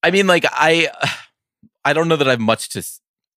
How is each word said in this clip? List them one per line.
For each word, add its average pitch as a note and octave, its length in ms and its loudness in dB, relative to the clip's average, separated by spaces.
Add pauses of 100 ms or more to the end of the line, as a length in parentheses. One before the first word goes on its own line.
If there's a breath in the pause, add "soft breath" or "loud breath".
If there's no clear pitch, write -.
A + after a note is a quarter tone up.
I E3 80 4
mean, G3 160 2
like, F3 260 0
I, D#3+ 360 2 (480 loud breath)
<sighs> - 480 -20
I C#3+ 100 2
don't D#3+ 120 0
know E3 100 2
that C#3+ 120 2
I C3 40 4
have A#2+ 80 0
much A2 300 0
to G2+ 100 -8
s-, - 200 -14 (360)